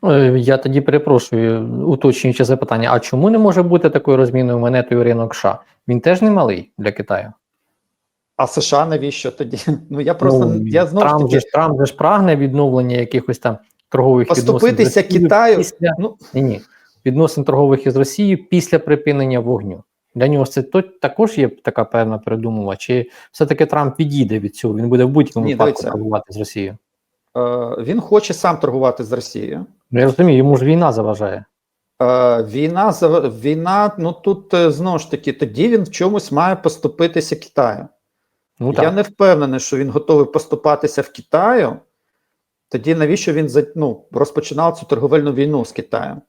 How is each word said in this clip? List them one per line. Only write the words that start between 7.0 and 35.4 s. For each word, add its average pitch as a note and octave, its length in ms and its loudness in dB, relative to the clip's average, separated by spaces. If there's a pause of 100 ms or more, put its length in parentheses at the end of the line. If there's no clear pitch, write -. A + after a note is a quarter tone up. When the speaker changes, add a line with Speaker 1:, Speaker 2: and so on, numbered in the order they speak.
Speaker 2:
А C3 100 0
С - 140 -4
Ш C#3+ 200 0
А D#3+ 40 0
навіщо C#3 460 -6
тоді? C3+ 260 -10 (100)
<laughs> D3+ 220 -4
Ну, C#3+ 120 -8
я D3+ 120 -2
просто, C3+ 320 2
Speaker 1:
Ну, A2 220 -2
Speaker 2:
я D#3+ 180 2
знову D#3+ 220 0
ж - 20 4
Speaker 1:
Трамп D3 140 2
Speaker 2:
таки B2+ 100 0
Speaker 1:
же C3+ 60 6
ж, - 140 -12
Трамп D3+ 260 2
же C#3 60 2
ж C3+ 100 -4
прагне F3+ 400 2
відновлення C3 600 0
якихось A#2+ 420 -2
там A2+ 180 -4 (320)
торгових C3 380 4
відносин B2 160 2
з A#2+ 80 2
Speaker 2:
Поступитися G#3+ 500 2
Speaker 1:
Росією F3+ 240 2
Speaker 2:
Китаю, G#3+ 320 4
Speaker 1:
після E3 420 -2
Speaker 2:
ну G#3 160 -6 (180)
Speaker 1:
Ні, C3 80 -2
ні. A#2+ 200 -2 (440)
Відносин D3+ 380 0
торгових C3+ 420 2
із C3 100 0
Росією F#3+ 520 0
після E3+ 320 0
припинення C#3 600 0
вогню. G#2+ 440 -4 (320)
Для B2+ 120 0
нього C#3+ 180 2
це C3+ 160 -4
то-, F#3+ 200 0
також G#3 560 -2
є C3+ 100 2
така - 380 -4
певна A2+ 320 -2
передумова? A2 580 -4
Чи B2 340 -4 (220)
все-таки D3 340 0
Трамп D3 340 -2
відійде C#3 400 0
від G2+ 160 -8
цього? A2 200 -4
Він A#2 140 -2
буде B2 140 4
в B2+ 60 2
будь-якому C#3 360 0
Speaker 2:
Ні, C3+ 80 -2
Speaker 1:
випадку A2+ 280 0
Speaker 2:
дивіться. - 100 -6
Speaker 1:
торгувати G#2+ 420 -6
з G2+ 40 -14
Росією? G#2 400 -8 (600)
Speaker 2:
Е, - 20 -6 (440)
він E3+ 180 -4
хоче G#3 320 2
сам E3 240 -2
торгувати B2+ 460 -2
з A2 80 -8
Росією. A2+ 540 -8 (260)
Speaker 1:
Ну, A#2+ 80 0
я B2+ 60 6
розумію, C#3+ 320 4
йому C#3 200 4
ж B2+ 80 0
війна D#3+ 260 4
заважає. G#2 540 -4 (560)
Speaker 2:
Е, B2 420 2
війна D#3+ 480 -2
зав-, D3+ 500 0
війна, F3 560 0
ну, E3+ 160 -4
тут, G3 400 -4
е, E3+ 180 4
знову E3 280 -2
ж - 120 -12
таки, - 220 -6
тоді C3 360 -2